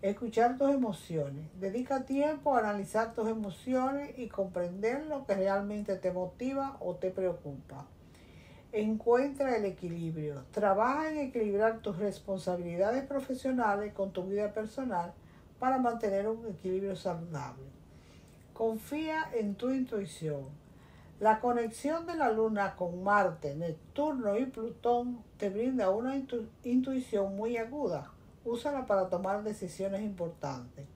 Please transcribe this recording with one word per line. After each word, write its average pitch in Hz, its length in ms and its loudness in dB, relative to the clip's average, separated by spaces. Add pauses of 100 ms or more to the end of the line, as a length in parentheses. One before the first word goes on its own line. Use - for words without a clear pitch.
Escuchar 226 560 2
tus 277 140 4
emociones. 156 800 0 (100)
Dedica 254 460 -2
tiempo 285 500 2
a 233 40 8
analizar 214 520 0
tus 220 160 0
emociones 254 880 -2
y 240 100 -8
comprender 190 800 -2
lo 285 200 -4
que 202 80 2
realmente 202 640 0
te 185 160 0
motiva 262 680 -4
o 180 140 -4
te 185 160 -2
preocupa. 160 760 -4 (880)
Encuentra 240 800 4
el 214 120 2
equilibrio. 160 840 -4
Trabaja 226 600 4
en 311 80 -2
equilibrar 226 600 2
tus 185 180 -4
responsabilidades 190 1040 0
profesionales 247 880 0
con 196 200 -2
tu 185 120 -4
vida 208 300 0
personal 214 580 -4 (460)
para 262 180 4
mantener 220 500 2
un 226 200 -2
equilibrio 190 500 -2
saludable. 156 680 -6 (880)
Confía 311 800 -2
en 208 220 0
tu 254 140 -2
intuición. 160 960 -4 (520)
La 214 220 6
conexión 247 640 0
de 339 100 -6
la 285 160 4
luna 214 460 2
con 180 260 -4
Marte, 185 520 4
Neptuno 208 840 -2
y 254 80 2
Plutón 240 800 -2 (140)
te 208 100 0
brinda 220 400 2
una 240 260 2
intu-, 247 320 -4 (160)
intuición 247 720 0
muy 226 220 -2
aguda. 226 560 -4 (320)
Úsala 254 400 -2
para 190 240 4
tomar 190 340 0
decisiones 196 600 -4
importantes. 147 840 -6 (120)